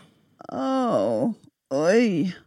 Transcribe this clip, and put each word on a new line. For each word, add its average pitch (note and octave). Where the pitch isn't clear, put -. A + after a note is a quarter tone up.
Oh. A#3+
Oy. F3+